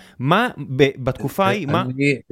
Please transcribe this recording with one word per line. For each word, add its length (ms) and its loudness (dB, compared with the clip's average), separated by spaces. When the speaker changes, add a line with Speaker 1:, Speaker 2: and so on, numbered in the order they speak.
Speaker 1:
מה 380 2
ב-, 460 2
בתקופה 420 -2
ההיא, 220 0
מה 140 2
Speaker 2:
אני, 380 0